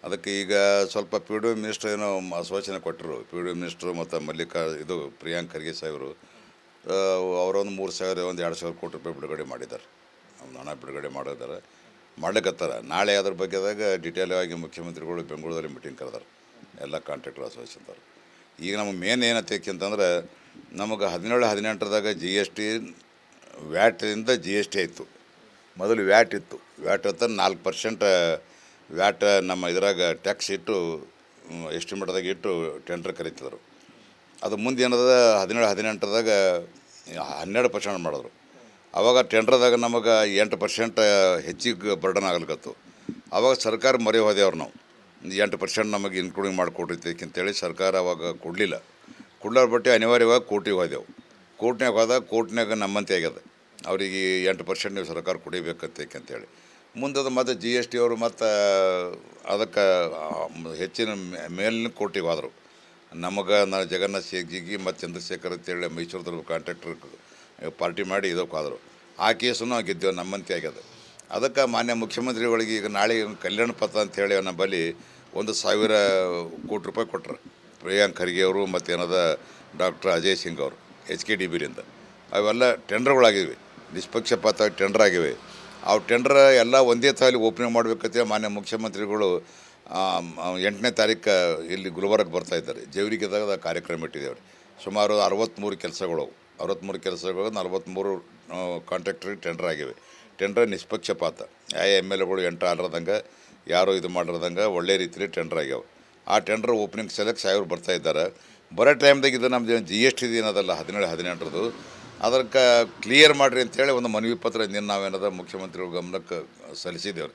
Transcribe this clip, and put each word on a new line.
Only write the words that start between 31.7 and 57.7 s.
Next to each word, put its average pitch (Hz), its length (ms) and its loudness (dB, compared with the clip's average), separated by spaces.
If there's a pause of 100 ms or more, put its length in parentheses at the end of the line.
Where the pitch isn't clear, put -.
ಎಸ್ಟಿಮೇಟ್‌ದಾಗ 92 540 -4
ಇಟ್ಟು 82 600 -4
ಟೆಂಡರ್ 87 260 -6
ಕರೀತಿದ್ರು. 80 480 -10 (840)
ಅದು 104 140 -4
ಮುಂದೆ 123 260 0
ಏನದ 123 580 8
ಹದಿನೇಳು 110 260 2
ಹದಿನೆಂಟರದಾಗ 107 640 0 (880)
ಹನ್ನೆರಡು 82 500 -2
ಪರ್ಸೆಂಟ್ 98 320 -4
ಮಾಡಿದ್ರು. 73 300 -6 (640)
ಅವಾಗ 123 300 6
ಟೆಂಡರ್ದಾಗ 120 500 6
ನಮಗೆ 113 640 4
ಎಂಟು 104 200 2
ಪರ್ಸೆಂಟ್ 107 440 -2 (440)
ಹೆಚ್ಚಿಗೆ 95 500 -4
ಬರ್ಡನ್ 95 300 0
ಆಗ್ಲಿಕತ್ತು. 82 520 -4 (560)
ಅವಾಗ 123 240 4
ಸರ್ಕಾರ 113 400 2
ಮೊರೆ 110 220 2
ಹೋದೆವ್ರು 101 380 4
ನಾವು, 69 160 -8 (600)
"ಎಂಟು 98 260 0
ಪರ್ಸೆಂಟ್ 104 320 -2
ನಮಗೆ 98 280 -4
ಇನ್ಕ್ಲೂಡಿಂಗ್ 92 380 -4
ಮಾಡಿಕೊಡ್ರಿ" 85 680 -4
ಅಂತೇಳಿ 90 320 -6
ಸರ್ಕಾರ 95 420 -2
ಅವಾಗ 87 340 -2
ಕೊಡಲಿಲ್ಲ. 85 540 -4 (540)
ಕೊಡ್ಲಾರ 123 260 4
ಬಟ್ಟೆ 117 260 2
ಅನಿವಾರ್ಯವಾಗಿ 117 580 6
ಕೋರ್ಟಿಗೆ 101 280 0
ಹೋದೆವು. 69 300 -2 (500)
ಕೋರ್ಟ್ನಾಗ 120 360 0
ಹೋದಾಗ 113 280 4
ಕೋರ್ಟ್ನಾಗ 110 520 0
ನಮ್ಮಂತೆ 101 420 -2
ಆಗ್ಯದ, 82 280 -2 (440)
"ಅವರಿಗೆ 95 580 0
ಎಂಟು 90 200 0
ಪರ್ಸೆಂಟ್ 95 300 -6
ನೀವು 95 120 -6
ಸರ್ಕಾರ 85 300 -4
ಕೊಡಿಬೇಕಂತ" 82 800 -10
ಅಂತೇಳಿ - 480 -16 (320)
ಮುಂದದ 135 300 -2
ಮತ್ತೆ 127 280 0
ಜಿ 113 200 -4